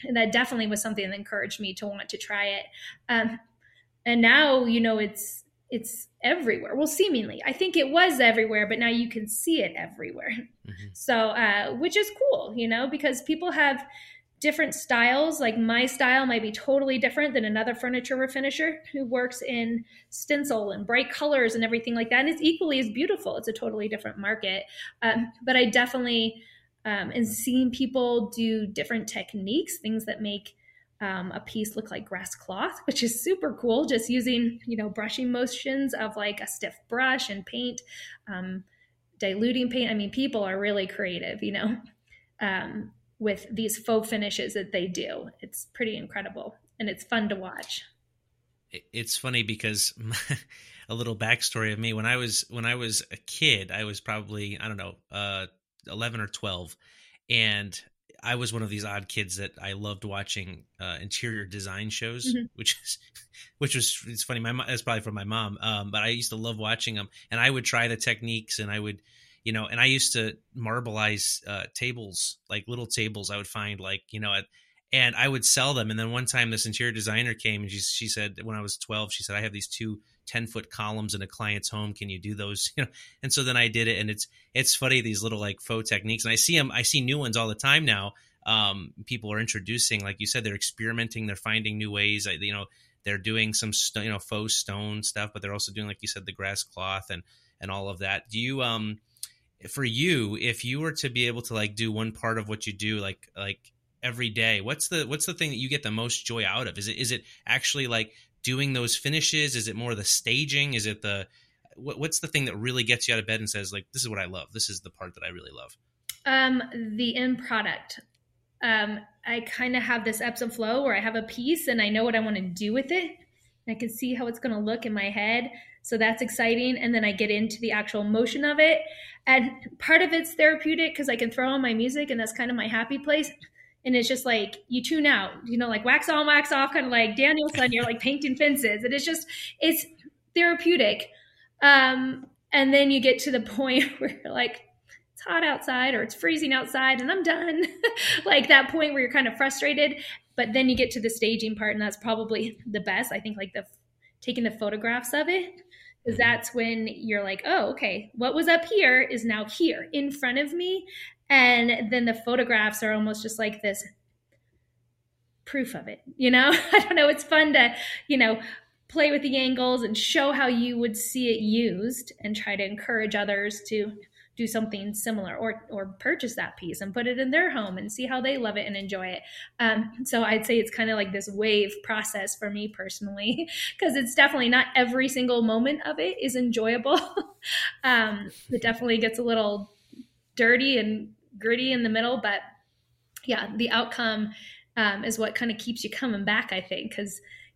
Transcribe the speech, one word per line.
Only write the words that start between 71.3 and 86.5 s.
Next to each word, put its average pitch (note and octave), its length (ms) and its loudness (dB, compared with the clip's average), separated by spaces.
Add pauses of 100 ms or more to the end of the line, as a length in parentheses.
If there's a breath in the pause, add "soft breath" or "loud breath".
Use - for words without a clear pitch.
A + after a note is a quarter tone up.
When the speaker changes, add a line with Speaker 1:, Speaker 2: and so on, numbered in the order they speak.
Speaker 2:
uh, G2+ 280 -6
tables, A#2 640 -6 (120)
like, G#2 160 -6
little A#2+ 200 -8
tables G#2 440 -4
I G2+ 60 -6
would G2+ 100 -8
find, G#2 320 -8
like, F#2+ 320 -8
you A2 100 -10
know, G2+ 140 -2
at, G2 120 -4 (440 soft breath)
and B2 240 2
I B2+ 140 2
would C3 160 0
sell C3+ 300 4
them. A2 160 -2
And A2 100 -4
then A2+ 120 -4
one B2 120 -2
time A#2 260 0
this G#2+ 140 -2
interior A#2 280 -2
designer A2 420 -2
came G#2+ 260 -4
and G2+ 100 -6
she, G2+ 80 -8
she - 300 -4
said, G#2 340 -4
when A2 140 -8
I G#2 60 -6
was G2+ 160 -8
twelve, G#2+ 340 -6
she - 100 -6
said, G2+ 140 -6
"I G#2 60 -2
have G#2+ 100 -4
these G2+ 160 -8
two G#2+ 320 -6 (240 soft breath)
ten-foot - 460 -8
columns G#2+ 440 -6
in F#2+ 60 -6
a G2 60 -8
client's G#2 420 -4
home. G#2 240 -6
Can G2+ 160 -10
you F#2+ 100 -10
do G#2 160 -8
those?" G2+ 380 -6
<laughs> - 40 -8
You C#3 80 -2
know? - 60 -8 (320 loud breath)
And C3+ 80 -4
so C#3 120 2
then B2+ 140 0
I A#2 120 4
did A2+ 180 2
it. A2 120 2
And G#2+ 100 -2
it's, G#2 200 -4 (260 soft breath)
it's - 200 2
funny, C3 280 2
these G#2+ 200 -2
little, A2 160 -4
like, G2+ 220 -6
faux A2+ 300 -4
techniques. A2 340 -2
And A2+ 80 0
I A2+ 40 4
see E3 200 4